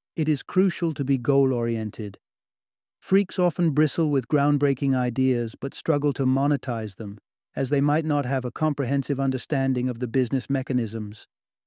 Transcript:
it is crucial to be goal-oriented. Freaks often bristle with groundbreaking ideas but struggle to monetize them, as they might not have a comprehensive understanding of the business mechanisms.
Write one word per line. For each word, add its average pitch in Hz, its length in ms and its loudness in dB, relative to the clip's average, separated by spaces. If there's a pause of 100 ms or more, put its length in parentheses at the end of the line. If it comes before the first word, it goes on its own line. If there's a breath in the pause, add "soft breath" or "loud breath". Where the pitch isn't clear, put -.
(160)
it 156 140 0
is 143 120 0
crucial 175 520 0
to 139 100 -4
be 135 140 2
goal-oriented. 117 960 0 (840)
Freaks - 380 0
often 175 320 2
bristle 151 400 2
with 135 180 0
groundbreaking 139 640 2
ideas 123 640 0
but 139 140 -8
struggle 147 400 0
to 135 140 0
monetize 131 680 0
them, 101 200 -8 (400)
as 135 140 -2
they 143 100 2
might 147 240 2
not 147 220 0
have 131 180 -2
a 123 60 -4
comprehensive 139 680 -2
understanding 135 720 0
of 120 120 -4
the 123 60 -4
business 127 440 0
mechanisms. 113 760 -4 (400)